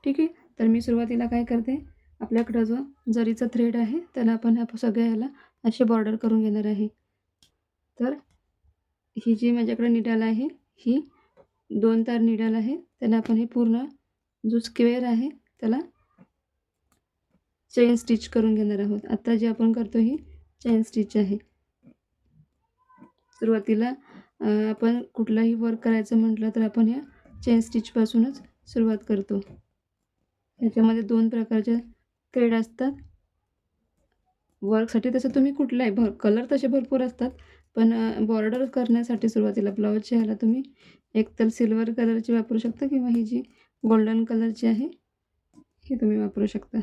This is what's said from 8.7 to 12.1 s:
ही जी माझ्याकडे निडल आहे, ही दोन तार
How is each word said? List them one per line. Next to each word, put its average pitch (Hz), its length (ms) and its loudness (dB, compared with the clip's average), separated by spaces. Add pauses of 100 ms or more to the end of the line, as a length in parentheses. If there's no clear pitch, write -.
ही 226 180 0
जी 240 160 0
माझ्याकडे 233 380 0
निडल 226 340 0
आहे, 226 260 -2 (280)
ही 262 340 -2 (600)
दोन 226 320 2
तार 240 160 -2